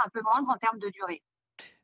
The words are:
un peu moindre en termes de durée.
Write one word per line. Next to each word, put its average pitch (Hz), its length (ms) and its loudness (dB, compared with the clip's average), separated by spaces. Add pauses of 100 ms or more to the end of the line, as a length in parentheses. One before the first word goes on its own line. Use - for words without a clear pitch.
un 196 80 -4
peu 226 100 -6
moindre 247 280 4
en 226 80 2
termes 226 200 0
de 202 120 -6
durée. 185 320 -8 (600)